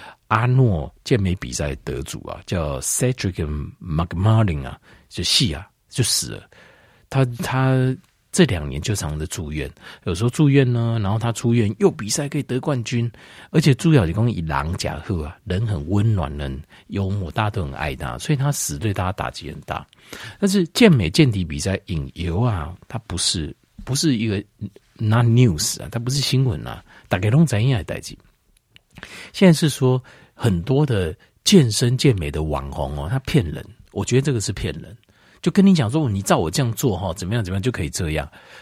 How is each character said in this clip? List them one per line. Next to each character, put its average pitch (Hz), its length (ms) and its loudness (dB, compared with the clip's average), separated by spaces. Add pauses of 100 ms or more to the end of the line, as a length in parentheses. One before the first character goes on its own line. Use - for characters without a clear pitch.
(280)
阿 110 180 2
诺 123 480 2 (120)
健 117 160 2
美 92 140 2
比 62 180 -10
赛 71 200 -4 (120)
得 64 160 -6
主 - 260 -10
啊， - 180 -12
叫 73 360 -4
Cedric 101 680 -2 (340)
McMarlin 85 840 2
啊， 64 100 -14 (300)
就 - 160 -8
戏 90 300 0
啊， 80 160 -14 (180)
就 - 160 -2
死 - 280 -4
了。 - 180 -16 (600)
他， 135 140 2 (180)
他 131 540 0 (340)
这 190 140 4
两 85 240 0
年 69 140 -6
就 104 120 -2
常 76 240 -4
的 78 80 -4
住 76 280 -8
院， 71 180 -6 (320)
有 90 100 -2
时 87 80 -4
候 120 80 2
住 151 200 4
院 135 200 4
呢， 117 320 0
然 95 80 0
后 110 80 0
他 117 140 -2
出 117 220 0
院 113 260 2
又 202 100 4
比 107 200 -8
赛 143 180 -4
可 147 100 -4
以 135 60 -2
得 127 160 -4
冠 127 240 -2
军， 117 260 -2 (420)
而 156 100 2
且 143 120 6
主 160 200 2
要 113 120 6
是 82 60 0
说 110 180 2
以 90 120 -2
人 76 320 -2
假 71 260 -6
贺 82 240 -4
啊， 78 220 -12
人 92 200 -2
很 82 240 -4
温 104 240 4
暖， 78 240 0
人 69 240 -6 (260)
幽 98 220 -4
默， 98 220 -4
大 110 120 0
家 104 60 0
都 98 140 -4
很 67 100 -6
爱 67 220 -6
他， 65 220 -8
所 - 160 -2
以 139 40 0
他 139 140 0
死 - 260 -4
对 98 160 -2
大 92 120 -2
家 92 80 -2
打 - 180 -6
击 - 180 -14
很 71 120 -12
大。 - 260 -10 (540)
但 202 80 2
是 185 180 2
健 220 240 6
美 107 180 4
健 139 220 4
体 95 140 0
比 73 120 -6
赛 95 280 -2
引 71 300 -6
游 85 260 -2
啊， 90 340 -2 (140)
它 113 180 -8
不 85 100 -6
是， - 380 -4 (300)
不 127 100 -4
是 139 220 2
一 113 100 -2
个 101 160 -2 (520)
not 117 300 4
news 113 560 4
啊， - 80 -12
它 117 80 -6
不 117 140 -4
是 139 80 -2
新 131 260 0
闻 78 220 -2
啊， 57 160 -12 (240)
大 98 100 0
家 107 140 0
都 156 140 6
知 120 100 0
道 117 220 2
的 82 80 -4
代 - 160 -8
志。 - 140 -16 (1160)
现 196 160 6
在 165 60 10
是 147 160 2
说 127 340 2 (300)
很 92 300 0
多 135 220 2
的 95 300 -2 (300)
健 143 260 6
身 120 260 2
健 139 220 4
美 73 100 -2
的 78 140 -2
网 69 260 -4
红 71 320 -6
哦， 73 80 -6
他 127 100 -2
骗 135 260 0
人， - 200 -8 (280)
我 101 100 -4
觉 120 140 0
得 135 40 2
这 143 100 0
个 113 100 0
是 104 100 -4
骗 92 220 -6
人。 - 220 -14 (440)
就 180 120 -2
跟 196 120 6
你 196 80 8
讲 135 180 4
说 143 200 0
，“你 98 100 0
照 131 200 2
我 80 100 0
这 135 140 0
样 113 100 -2
做 104 240 0
哈， 87 160 -4
怎 - 120 -10
么 104 100 -4
样 117 80 -2
怎 90 100 -6
么 - 20 -2
样 98 60 -2
就 123 100 -2
可 101 120 -4
以 71 80 -4
这 80 200 -4
样。” 76 180 -4 (320)